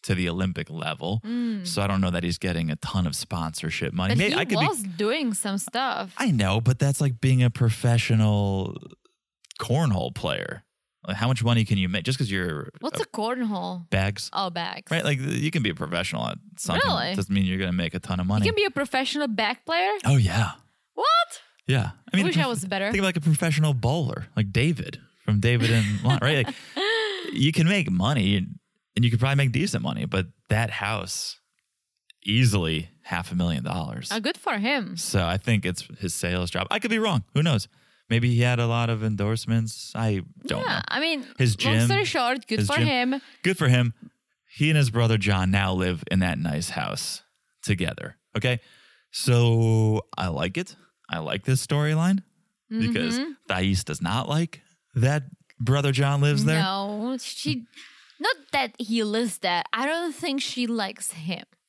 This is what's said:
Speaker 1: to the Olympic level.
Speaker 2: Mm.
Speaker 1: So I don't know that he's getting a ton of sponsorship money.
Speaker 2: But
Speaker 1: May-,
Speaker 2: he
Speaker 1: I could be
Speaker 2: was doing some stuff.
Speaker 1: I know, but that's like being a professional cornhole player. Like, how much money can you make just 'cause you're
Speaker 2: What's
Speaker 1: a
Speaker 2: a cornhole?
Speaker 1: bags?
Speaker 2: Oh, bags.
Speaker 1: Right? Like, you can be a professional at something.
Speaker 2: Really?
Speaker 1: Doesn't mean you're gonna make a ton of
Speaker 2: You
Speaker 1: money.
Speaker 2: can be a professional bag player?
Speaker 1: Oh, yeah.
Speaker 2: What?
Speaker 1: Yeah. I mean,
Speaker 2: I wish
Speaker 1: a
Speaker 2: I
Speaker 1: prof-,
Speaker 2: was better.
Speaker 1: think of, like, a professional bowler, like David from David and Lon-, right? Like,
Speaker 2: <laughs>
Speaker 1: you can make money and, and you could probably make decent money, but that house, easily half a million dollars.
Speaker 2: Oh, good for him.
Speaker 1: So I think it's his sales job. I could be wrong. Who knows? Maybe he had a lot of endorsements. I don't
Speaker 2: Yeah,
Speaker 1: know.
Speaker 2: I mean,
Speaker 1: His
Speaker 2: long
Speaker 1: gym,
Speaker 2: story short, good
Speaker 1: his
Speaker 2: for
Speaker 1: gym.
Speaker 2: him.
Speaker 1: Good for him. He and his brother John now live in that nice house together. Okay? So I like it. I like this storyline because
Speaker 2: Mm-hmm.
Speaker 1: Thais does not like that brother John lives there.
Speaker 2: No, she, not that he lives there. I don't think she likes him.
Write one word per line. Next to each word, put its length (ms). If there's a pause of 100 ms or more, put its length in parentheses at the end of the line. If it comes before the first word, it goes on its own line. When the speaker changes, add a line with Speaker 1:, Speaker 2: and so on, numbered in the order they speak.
Speaker 1:
to 120
the 140
Olympic 400
level. 560
Speaker 2:
Mm. 420
Speaker 1:
So 140
I 60
don't 140
know 100
that 120
he's 140
getting 340
a 60
ton 300
of 80
sponsorship 800
money. 200
Speaker 2:
But 60
Speaker 1:
May-, 100
Speaker 2:
he 60
Speaker 1:
I 100
could 140
be 80
Speaker 2:
was 160
doing 500
some 240
stuff. 600
Speaker 1:
I 140
know, 300
but 180
that's 220
like 180
being 240
a 60
professional 1300 (840)
cornhole 560
player. 480 (440)
Like, 80
how 120
much 160
money 200
can 140
you 100
make 160
just 160
'cause 100
you're 400 (120)
Speaker 2:
What's 180
Speaker 1:
a 40
Speaker 2:
a 40
cornhole? 840
Speaker 1:
bags? 440
Speaker 2:
Oh, 160
bags. 420
Speaker 1:
Right? 120
Like, 160
you 300
can 140
be 60
a 60
professional 520
at 100 (200)
something. 320
Speaker 2:
Really? 260
Speaker 1:
Doesn't 180
mean 120
you're 120
gonna 140
make 220
a 60
ton 200
of 60
Speaker 2:
You 20
Speaker 1:
money. 180
Speaker 2:
can 100
be 100
a 60
professional 560
bag 380
player? 260 (140)
Speaker 1:
Oh, 120
yeah. 340 (420)
Speaker 2:
What? 480 (260)
Speaker 1:
Yeah. 240 (200)
I 60
mean, 80
Speaker 2:
I 20
wish 80
Speaker 1:
a 40
Speaker 2:
I 40
Speaker 1:
prof-, 60
Speaker 2:
was 160
better. 260
Speaker 1:
think 80
of, 60
like, 100
a 60
professional 520
bowler, 640
like 160
David 480 (240)
from 160
David 320
and 320
Lon-, 180
right? 260
Like, 80 (200)
Speaker 2:
<laughs> 580
Speaker 1:
you 200
can 140
make 220
money 460
and, 240 (380)
and 80
you 60
could 100
probably 160
make 160
decent 280
money, 240
but 220 (220)
that 200
house, 680 (840)
easily 640 (140)
half 280
a 40
million 280
dollars. 480
Speaker 2:
Oh, 80
good 180
for 200
him. 400
Speaker 1:
So 280
I 120
think 280
it's 220 (120)
his 140
sales 380
job. 180
I 100
could 120
be 80
wrong. 240 (100)
Who 80
knows? 260 (420)
Maybe 240
he 80
had 180
a 60
lot 240
of 140
endorsements. 880
I 280 (260)
don't 180
Speaker 2:
Yeah, 120
Speaker 1:
know. 100
Speaker 2:
I 120
mean, 280 (100)
Speaker 1:
His 260
Speaker 2:
long 120
Speaker 1:
gym, 120
Speaker 2:
story 180
short, 420
good 120
Speaker 1:
his 80
Speaker 2:
for 100
Speaker 1:
gym. 360
Speaker 2:
him. 80 (220)
Speaker 1:
Good 120
for 120
him. 260 (540)
He 240
and 60
his 120
brother 300
John 320
now 220
live 360
in 100
that 200
nice 300
house 520 (400)
together. 560 (180)
Okay? 260 (500)
So 880 (160)
I 120
like 280
it. 180 (340)
I 100
like 260
this 200
storyline 580 (460)
because 500
Speaker 2:
Mm-hmm. 120 (160)
Speaker 1:
Thais 360
does 180
not 260
like 340 (340)
that 280 (360)
brother 320
John 300
lives 240
there. 180
Speaker 2:
No, 580
she, 460 (520)
not 160 (180)
that 260
he 240
lives 360
there. 220 (100)
I 140
don't 300
think 260
she 240
likes 460
him. 320 (260)